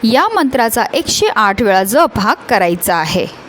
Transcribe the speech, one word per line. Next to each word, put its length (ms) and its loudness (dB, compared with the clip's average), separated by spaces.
या 300 2
मंत्राचा 500 0
एकशे 320 -2
आठ 360 0
वेळा 220 2
जप 340 2
हा 160 2
करायचा 460 0
आहे. 320 -2